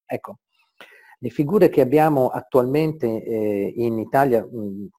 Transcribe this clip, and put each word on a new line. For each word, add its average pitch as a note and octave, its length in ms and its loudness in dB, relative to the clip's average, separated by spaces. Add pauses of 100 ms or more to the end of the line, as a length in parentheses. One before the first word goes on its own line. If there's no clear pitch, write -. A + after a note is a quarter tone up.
Ecco, - 340 -12 (800)
le A#2+ 100 -8
figure E3 400 2
che - 120 2
abbiamo C#3 480 2
attualmente, B2+ 920 -2
eh, G#2 520 -2
in A#2 240 -2
Italia, A#2+ 440 0
mm, G2+ 440 -10 (120)